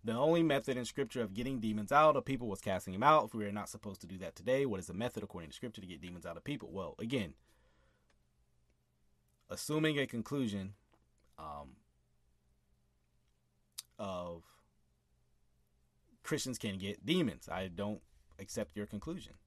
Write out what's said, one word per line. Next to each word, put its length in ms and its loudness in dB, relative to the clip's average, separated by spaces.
The 80 0
only 300 6
method 340 4
in 80 -2
Scripture 380 -2
of 120 -2
getting 260 -2
demons 320 0
out 240 10
of 80 0
people 240 -2
was 120 -2
casting 320 -2
them 100 -2
out. 240 8
If 80 -10
we 100 -2
are 80 -4
not 160 -4
supposed 340 -10
to 40 -14
do 120 -10
that 180 -8
today, 300 4
what 140 0
is 60 -10
the 80 -8
method 280 -2
according 280 -10
to 60 -16
Scripture 240 -8
to 60 -12
get 140 -12
demons 260 -10
out 100 -6
of 80 -14
people? 280 -4
Well, 260 -6
again, 360 -2
assuming 480 0
a 80 2
conclusion, 680 -2
um, 380 -12
of 460 -6
Christians 360 -2
can 200 -4
get 260 -6
demons. 440 2
I 200 -2
don't 320 -4
accept 380 -6
your 100 -4
conclusion. 480 -8